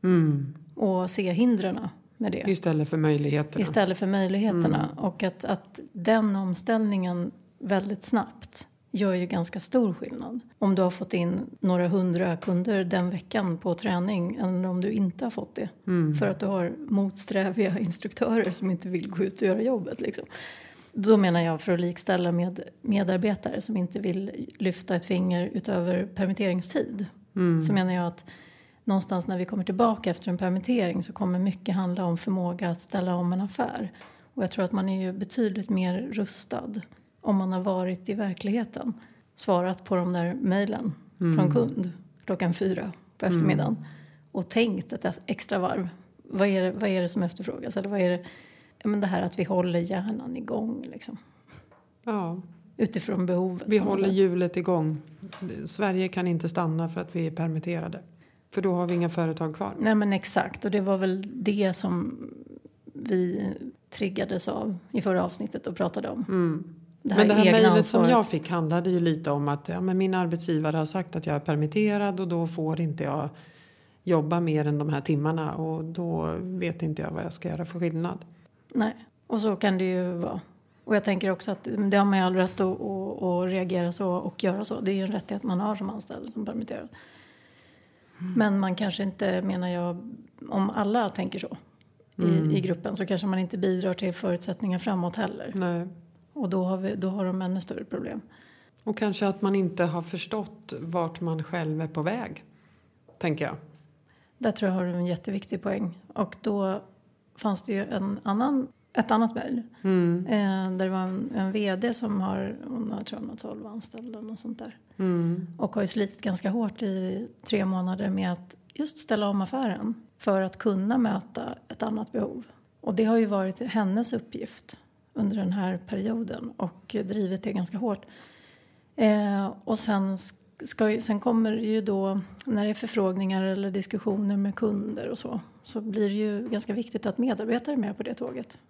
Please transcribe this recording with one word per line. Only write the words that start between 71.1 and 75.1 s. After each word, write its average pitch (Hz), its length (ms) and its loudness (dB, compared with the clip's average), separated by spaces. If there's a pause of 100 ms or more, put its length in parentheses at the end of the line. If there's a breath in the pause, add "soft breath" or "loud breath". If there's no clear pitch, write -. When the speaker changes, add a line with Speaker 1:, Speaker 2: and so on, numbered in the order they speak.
Speaker 1:
att 160 100 -4
jag 151 100 0
är 143 40 0
permitterad 196 800 2
och 185 80 -2
då 170 180 0
får 160 340 -2
inte 160 240 -2
jag 143 240 -2 (720 loud breath)
jobba 170 380 2
mer 156 260 2
än 147 120 0
de 147 100 -2
här 143 120 0
timmarna 156 540 0